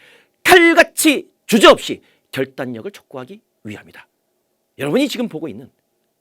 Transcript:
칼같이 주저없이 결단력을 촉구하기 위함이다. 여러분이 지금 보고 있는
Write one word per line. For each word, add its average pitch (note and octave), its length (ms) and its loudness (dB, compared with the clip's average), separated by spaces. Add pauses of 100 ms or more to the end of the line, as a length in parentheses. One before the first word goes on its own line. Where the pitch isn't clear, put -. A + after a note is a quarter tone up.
(440)
칼같이 E4+ 840 2 (180)
주저없이 - 540 4 (300)
결단력을 C3 600 -10
촉구하기 C#3 500 -20 (220)
위함이다. G2 440 -20 (680)
여러분이 D#3+ 300 -2
지금 A3+ 200 -8
보고 D#3+ 200 -12
있는 A2+ 240 -18 (500)